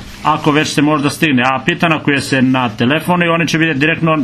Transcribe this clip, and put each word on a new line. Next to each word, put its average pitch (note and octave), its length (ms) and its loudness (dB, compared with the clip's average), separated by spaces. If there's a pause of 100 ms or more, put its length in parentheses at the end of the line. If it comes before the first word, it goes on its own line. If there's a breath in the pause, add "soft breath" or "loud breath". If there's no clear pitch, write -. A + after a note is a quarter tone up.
(240)
ako D3+ 260 0
već D3 240 0
se D3+ 80 0
možda D3 280 2
stigne. C3+ 360 0
A C3 200 0
pitana E3 360 0
koje C#3+ 180 0
se C3 220 0
na B2+ 260 2
telefonu, D#3 560 0
i E3+ 40 2
oni E3 200 0
će E3 100 0
biti D#3 200 0
direktno D#3 460 0